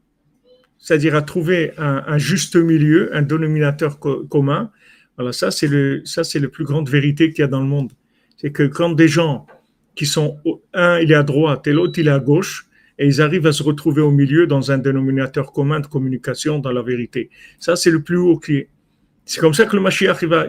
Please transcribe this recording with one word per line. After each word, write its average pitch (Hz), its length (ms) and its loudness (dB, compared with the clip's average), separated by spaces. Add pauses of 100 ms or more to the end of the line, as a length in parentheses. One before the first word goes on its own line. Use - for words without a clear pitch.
(800)
c'est-à-dire 156 360 0
à 151 80 0
trouver 165 540 -4
un, 143 300 -4
un 151 100 -2
juste 147 400 -2
milieu, 160 580 4
un 156 60 -2
dénominateur 151 760 -2
co-, 139 260 -4
commun, 147 460 0 (460)
voilà, 123 160 -6
ça, 185 180 -4
c'est 160 180 -2
le, 143 360 0
ça, - 200 -4
c'est 160 140 -6
la 143 100 -2
plus - 160 -10
grande 139 240 -2
vérité 143 420 2
qu'il 156 120 -6
y - 20 2
a 135 40 0
dans 135 120 -4
le 135 60 -2
monde. 139 260 -2 (460)
C'est 147 140 -6
que 151 100 0
quand 170 280 0
des 160 180 4
gens 147 380 -2 (500)
qui 147 100 -4
sont 147 380 -2
au-, - 180 -4 (100)
un, 175 280 2
il 160 100 2
est 156 60 8
à 147 80 4
droite 147 420 0
et 151 60 2
l'autre, 160 260 0
il 160 80 0
est 147 60 4
à 139 80 2
gauche, 147 480 -2 (300)
et 143 80 0
ils 139 140 2
arrivent 156 280 2
à 151 40 4
se 147 120 -4
retrouver 147 380 0
au 147 100 4
milieu 143 340 4
dans 139 240 0
un 135 80 0
dénominateur 135 760 -2
commun 147 280 -2
de 143 80 -10
communication 131 720 -4
dans 131 100 -6
la 123 120 -2
vérité. 120 480 -6 (280)
Ça, - 160 -2
c'est 175 160 2
le 156 120 2
plus 175 160 -2
haut 175 200 4
qui 147 200 -2
est. 139 100 -6 (560)
C'est - 160 -10
comme 160 140 4
ça 220 120 4
que 214 80 -2
le 196 80 0
Mashiach, 190 400 0
il 170 60 -2
va, 160 200 2